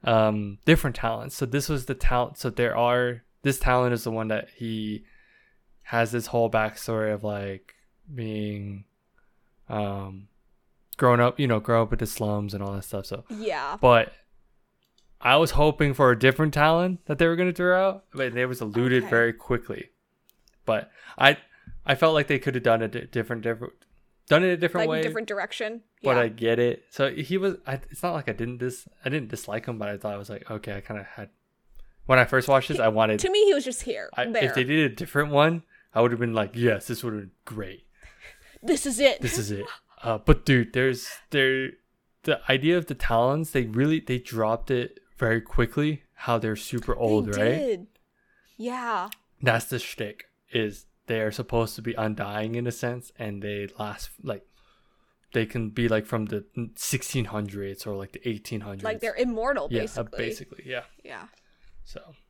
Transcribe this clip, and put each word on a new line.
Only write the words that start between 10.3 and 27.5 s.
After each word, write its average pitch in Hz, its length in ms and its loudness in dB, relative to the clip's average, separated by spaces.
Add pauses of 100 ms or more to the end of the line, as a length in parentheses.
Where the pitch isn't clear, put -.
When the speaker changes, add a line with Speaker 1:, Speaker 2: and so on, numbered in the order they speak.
Speaker 1:
grown 123 220 6
up, 123 200 4
you 139 60 2
know, 117 120 2
grown 113 260 2
up 107 60 -6
with 113 100 0
the 113 60 -2
slums 104 460 -2
and 101 100 -6
all 98 120 -6
that 98 100 -8
stuff. 98 220 -8
So, 101 240 -10
Speaker 2:
Yeah. 160 500 -6
Speaker 1:
but 120 320 6 (1080)
I 127 140 6
was 160 160 4
hoping 147 420 4
for 131 160 6
a 117 80 4
different 135 340 4
Talon 165 540 4
that 151 120 -2
they 170 80 6
were 165 100 2
gonna 180 180 0
throw 180 200 2 (140)
out, 190 240 -6
but 127 220 -2
they 123 100 2
was 127 160 -4
eluded 120 440 2
Speaker 2:
Okay. 113 60 -4
Speaker 1:
very 117 220 4
quickly. - 560 -6 (760)
But 110 240 -2 (260)
I, 139 220 6 (480)
I 143 80 2
felt 160 180 4
like 151 140 2
they 139 120 0
could 127 160 -2
have 117 100 -4
done 113 180 4
a 110 60 -2
di-, 117 220 -8
different, 117 320 -4
different, 117 300 -4 (560)
done 160 160 6
it 185 60 4
a 180 60 2
different 165 320 0
Speaker 2:
Like, 156 100 0
Speaker 1:
way. 160 40 0
Speaker 2:
different 160 240 -4
direction. 214 560 -6 (200)
Speaker 1:
But 131 140 4
Speaker 2:
Yeah. 123 60 4
Speaker 1:
I 117 60 2
get 117 300 0
it. 120 320 2
So 135 220 0
he 151 240 -4
was. 190 200 0 (100)